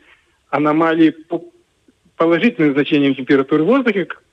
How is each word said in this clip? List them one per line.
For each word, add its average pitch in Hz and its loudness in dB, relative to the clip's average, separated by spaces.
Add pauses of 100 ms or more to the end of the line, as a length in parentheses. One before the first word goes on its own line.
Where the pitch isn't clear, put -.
(500)
аномалий 156 2
по - -10 (720)
положительным 165 0
значениям 139 0
температуры 135 0
воздуха, 214 0
к-, - -18 (120)